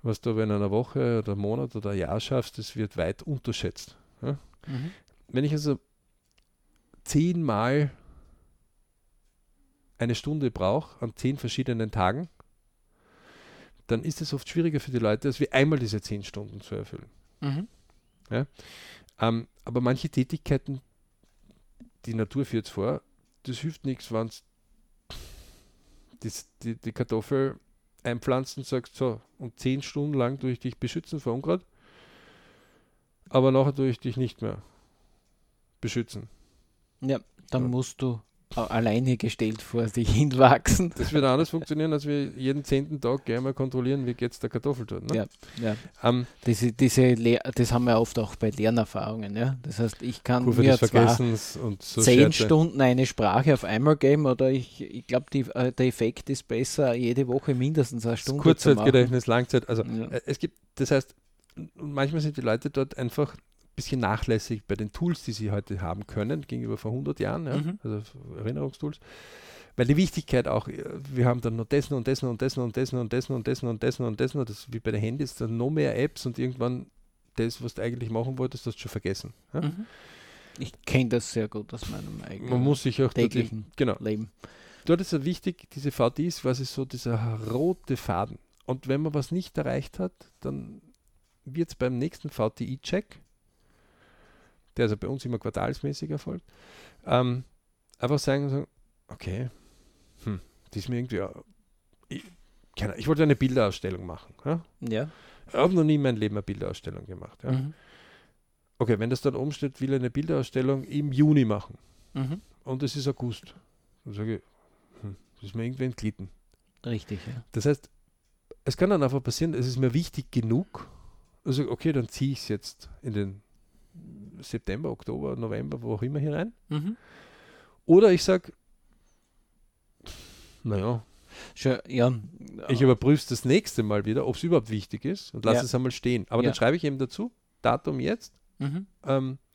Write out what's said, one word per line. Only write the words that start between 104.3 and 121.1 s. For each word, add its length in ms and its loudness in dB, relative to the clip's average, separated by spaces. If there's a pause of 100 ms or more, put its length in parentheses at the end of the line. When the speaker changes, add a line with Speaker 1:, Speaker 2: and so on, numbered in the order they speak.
Speaker 1:
ja?" 160 -2 (200)
Speaker 2:
Ja. 280 -4 (380)
Speaker 1:
Ich 60 -16
hab 180 4
noch 120 4
nie 120 4
in 60 2
meinem 160 0
Leben 180 -2
eine 80 -4
Bilderausstellung 640 -8
gemacht, 380 -16
ja. 80 -4
Speaker 2:
Mhm. 220 -2 (1080)
Speaker 1:
Okay, 200 2
wenn 100 -2
das 120 -2
dann 140 0
oben 160 -4
steht, 300 -6
"will 120 -2
eine 180 0
Bilderausstellung 720 -2
im 280 -4
Juni 340 6
machen", 320 -4 (360)
Speaker 2:
Mhm. 280 -6 (220)
Speaker 1:
und 200 -4
es 120 -2
ist 120 -2
August, 480 -6 (500)
dann 80 -12
sage 220 -4
ich, 60 -8 (600)
"Hm, 140 -12 (200)
das 100 -18
ist 100 -14
mir 100 -4
irgendwie 200 -4
entglitten." 440 -6 (560)
Speaker 2:
Richtig, 420 -6
ja. 160 -10 (100)
Speaker 1:
Das 120 -2
heißt, 240 0 (760)
es 120 -2
kann 120 4
dann 140 4
einfach 200 0
passieren, 300 -2
es 140 0
ist 100 -4
mir 160 2
wichtig 380 -2
genug, 560 0 (560)